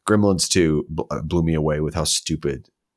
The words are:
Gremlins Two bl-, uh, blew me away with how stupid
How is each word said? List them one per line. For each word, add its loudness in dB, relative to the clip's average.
Gremlins 2
Two 2
bl-, -4
uh, -6
blew 0
me 0
away 0
with -4
how 0
stupid -4